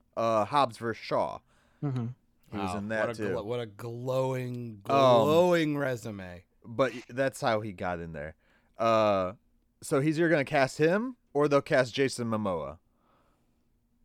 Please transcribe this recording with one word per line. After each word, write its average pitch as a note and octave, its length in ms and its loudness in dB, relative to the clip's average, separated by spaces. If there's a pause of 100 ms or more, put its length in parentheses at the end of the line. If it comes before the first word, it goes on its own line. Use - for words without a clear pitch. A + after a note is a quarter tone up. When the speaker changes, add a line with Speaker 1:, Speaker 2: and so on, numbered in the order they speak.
(180)
Speaker 1:
uh, A2+ 280 2
Hobbs B2+ 320 0
versus A#2 260 -8
Shaw. F2+ 340 -4 (460)
Speaker 2:
Mm-hmm. B2+ 220 -4 (460)
Speaker 1:
He - 60 -10
was F#2+ 140 -4
Speaker 3:
Wow, F2+ 60 -4
Speaker 1:
in G2+ 100 -8
Speaker 3:
what - 20 -6
Speaker 1:
that A2 200 -2
Speaker 3:
a A#2+ 40 -6
Speaker 1:
too. G#2 200 -4
Speaker 3:
glo-, E2 100 -4
what A#2+ 160 -6
a A#2+ 80 -6
glowing, B2 1200 -6
Speaker 1:
Um, C3+ 60 2
Speaker 3:
glowing D3+ 800 6
resume. G#2 680 -6 (200)
Speaker 1:
But A#2 280 -2 (160)
that's C3 320 -4
how A2+ 200 2
he G#2+ 120 -8
got F2+ 260 -6
in E2 140 -10
there. D2+ 200 -10 (460)
Uh, G#2+ 540 4 (500)
so C#3+ 160 0
he's D3+ 180 0
either E3 120 4
gonna D3 160 2
cast C#3 340 2
him G#3 360 2 (180)
or D3 140 2
they'll C#3+ 140 4
cast B2+ 320 2
Jason B2+ 340 0
Momoa. F2+ 500 -2 (1300)